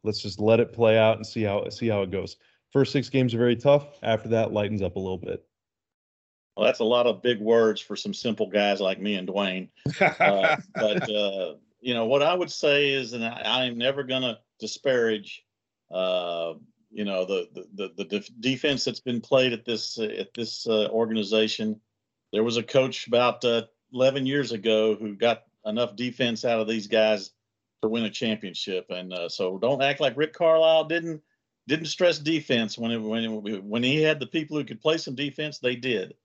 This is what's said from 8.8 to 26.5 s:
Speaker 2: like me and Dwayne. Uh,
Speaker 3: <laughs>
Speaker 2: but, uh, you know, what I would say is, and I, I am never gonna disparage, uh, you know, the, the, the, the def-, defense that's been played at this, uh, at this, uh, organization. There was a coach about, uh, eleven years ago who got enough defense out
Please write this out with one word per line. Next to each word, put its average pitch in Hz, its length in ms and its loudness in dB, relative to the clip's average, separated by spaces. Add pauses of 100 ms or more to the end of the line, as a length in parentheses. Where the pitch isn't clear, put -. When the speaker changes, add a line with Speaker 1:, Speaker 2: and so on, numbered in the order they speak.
Speaker 2:
like 95 180 0
me 104 140 -2
and 92 140 -4
Dwayne. 92 420 -4 (320)
Uh, 165 560 2 (100)
Speaker 3:
<laughs> - 80 -18
Speaker 2:
but, 113 320 0
uh, 98 460 -2 (280)
you 123 120 -4
know, 113 120 0
what 139 180 2
I 165 100 4
would 175 160 -2
say 143 400 2
is, 131 240 -2
and 117 100 -6
I, 117 220 -8
I 127 200 0
am 120 120 -4
never 135 240 0
gonna 127 380 -4 (200)
disparage, 113 880 -2 (460)
uh, 87 640 -2 (360)
you 107 140 -6
know, 92 200 -2
the, 90 280 -2
the, 92 220 -16
the, 95 220 -8
the 98 80 -6
def-, 101 240 -6 (100)
defense 131 460 -2
that's 120 140 -6
been 120 220 -4
played 131 320 2
at 113 120 -10
this, 117 340 -6
uh, 110 60 -2
at 101 280 -8
this, - 320 -10
uh, 107 240 2
organization. 110 920 0 (520)
There 107 120 2
was 117 140 0
a 113 60 -2
coach 131 420 0
about, 120 400 2
uh, 117 200 2 (280)
eleven 131 320 2
years 131 260 -2
ago 110 440 2
who 104 200 -8
got 113 280 0 (200)
enough 110 320 -2
defense 120 480 -2
out 117 160 2